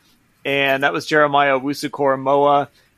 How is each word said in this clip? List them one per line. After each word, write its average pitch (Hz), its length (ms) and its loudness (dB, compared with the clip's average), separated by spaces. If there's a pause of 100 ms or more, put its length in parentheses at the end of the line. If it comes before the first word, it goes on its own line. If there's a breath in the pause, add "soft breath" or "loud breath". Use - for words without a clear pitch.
(440 soft breath)
and 139 400 0
that 143 80 0
was 160 140 -6
Jeremiah 143 520 2
Owusu-Koramoah. 143 1080 0 (300 soft breath)